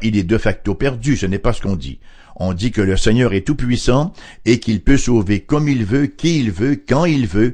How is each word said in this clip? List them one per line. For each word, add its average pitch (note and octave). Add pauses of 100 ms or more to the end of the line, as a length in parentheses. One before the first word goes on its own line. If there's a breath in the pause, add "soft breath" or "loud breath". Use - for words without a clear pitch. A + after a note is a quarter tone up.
il G#2+
est G2
de G#2+
facto G#2
perdu. » C3
Ce -
n'est G2
pas A#2
ce -
qu'on G2
dit. C2+ (360 soft breath)
On F#2
dit A2
que G#2+
le F#2+
Seigneur A2+
est G2
tout-puissant B2+ (320 loud breath)
et A#2+
qu'il G#2+
peut C#3
sauver G#2
comme D3
il B2
veut, C3+
qui D#3+
il A2+
veut, B2+
quand C#3+
il C#3
veut, G#2+